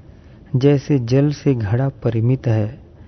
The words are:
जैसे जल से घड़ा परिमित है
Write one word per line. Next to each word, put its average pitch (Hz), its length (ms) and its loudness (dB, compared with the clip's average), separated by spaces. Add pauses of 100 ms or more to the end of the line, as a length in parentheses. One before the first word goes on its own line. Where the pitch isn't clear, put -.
(560)
जैसे 143 440 2
जल 131 320 0
से 143 240 -2
घड़ा 120 340 -2
परिमित 120 580 -2
है 110 320 -2 (280)